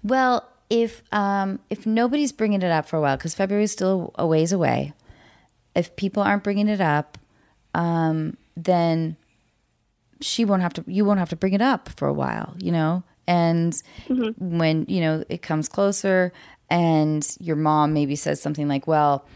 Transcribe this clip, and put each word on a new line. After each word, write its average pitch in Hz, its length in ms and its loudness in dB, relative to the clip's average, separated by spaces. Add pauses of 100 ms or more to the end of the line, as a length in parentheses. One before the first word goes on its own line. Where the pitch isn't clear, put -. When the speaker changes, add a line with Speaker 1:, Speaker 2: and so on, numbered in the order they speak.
Speaker 1:
Well, 254 440 2 (220)
if, 233 340 0 (100)
um, 196 480 0 (100)
if - 160 -8
nobody's 240 460 2
bringing 208 300 0
it 180 80 2
up 156 160 2
for - 100 -4
a 156 40 2
while, 139 160 2
'cause 160 180 -6
February 202 300 0
is 202 80 -2
still 185 440 -2
a 170 100 -2
ways 160 260 2
away, 143 400 0 (840)
if 175 220 -2
people 196 260 -2
aren't 202 220 0
bringing 202 240 0
it 208 120 -2
up, 151 360 0 (580)
um, 165 640 0 (200)
then 165 600 0 (1040)
she - 240 -2
won't 196 180 2
have 175 120 -2
to, 165 120 -10
you 196 180 0
won't 202 160 2
have 170 100 -2
to 165 60 -6
bring 190 180 0
it 202 80 2
up 254 340 0
for 139 100 -4
a 143 60 0
while, 139 460 -4
you 180 140 -4
know? 165 300 0 (240)
And 170 460 2 (360)
Speaker 2:
Mm-hmm. 214 500 -2
Speaker 1:
when, 160 300 2
you 190 120 0
know, 156 280 0
it 170 140 -6
comes 156 260 -2
closer 190 640 0 (360)
and 156 580 2 (140)
your 165 160 -2
mom 151 360 2
maybe 147 240 0
says 147 240 -2
something 147 280 -4
like, 139 180 -2
"Well, 147 380 2 (120)